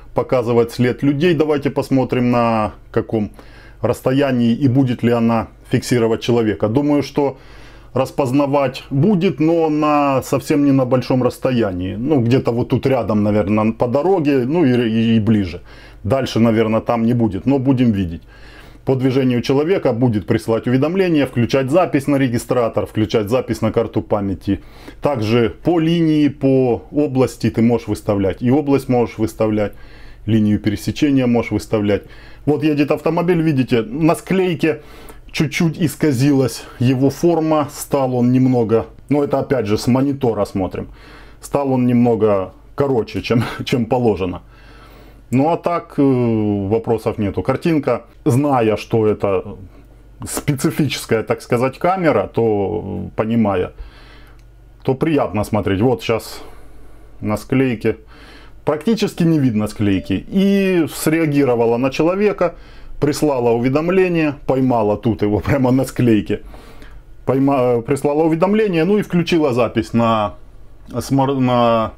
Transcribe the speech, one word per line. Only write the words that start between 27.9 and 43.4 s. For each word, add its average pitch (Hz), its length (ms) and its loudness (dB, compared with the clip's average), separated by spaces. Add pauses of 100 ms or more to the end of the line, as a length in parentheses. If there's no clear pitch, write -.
И 120 80 2
область 139 360 2
можешь 120 300 0
выставлять, 110 560 -2 (540)
линию 107 320 2
пересечения 127 640 0
можешь 117 260 0
выставлять. 104 520 0 (420)
Вот 143 180 0
едет 147 280 2
автомобиль, 170 500 0
видите, 131 400 2
на 135 320 0
склейке 165 680 -2 (480)
чуть-чуть 151 500 -2
исказилась 139 840 0 (140)
его 131 320 2
форма. 156 600 0
Стал 135 420 -2
он 123 180 2
немного, 120 540 2 (240)
ну 143 140 2
это 143 160 0
опять 135 260 -2
же 107 140 0
с - 80 -10
монитора 127 580 0
смотрим, 95 440 -6 (520)
стал 143 300 -2
он 127 160 2
немного 110 640 2 (220)
короче, 123 480 -2
чем, 113 200 0 (100)